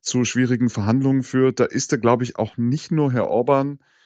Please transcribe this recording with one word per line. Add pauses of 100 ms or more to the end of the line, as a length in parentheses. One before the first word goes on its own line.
zu
schwierigen
Verhandlungen
führt.
Da
ist
da,
glaube
ich,
auch
nicht
nur
Herr
Orban (280)